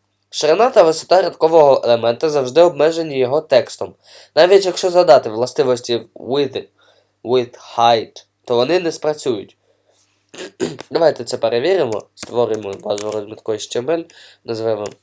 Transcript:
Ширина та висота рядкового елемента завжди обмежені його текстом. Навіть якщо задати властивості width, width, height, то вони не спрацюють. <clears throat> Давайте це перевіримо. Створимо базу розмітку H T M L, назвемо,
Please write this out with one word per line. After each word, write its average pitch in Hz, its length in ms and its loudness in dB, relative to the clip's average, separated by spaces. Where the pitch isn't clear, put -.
Ширина 185 400 2
та 220 120 6
висота 165 400 2
рядкового 160 640 4
елемента 117 460 0
завжди 139 320 2
обмежені 160 560 0
його 131 220 0
текстом. 113 540 -2
Навіть 185 320 4
якщо 180 240 -2
задати 160 400 4
властивості 120 840 -2
width, 120 540 -6
width, 120 520 -4
height, 117 500 0
то 120 120 -2
вони 147 240 0
не 165 120 -4
спрацюють. 135 640 -6
<clears throat> - 720 -12
Давайте 147 340 0
це 120 140 -6
перевіримо. 120 760 -2
Створимо 110 600 -4
базу 107 360 -6
розмітку 107 420 -8
H - 240 -10
T 120 80 -4
M 139 60 -6
L, 165 140 -4
назвемо, 110 440 -6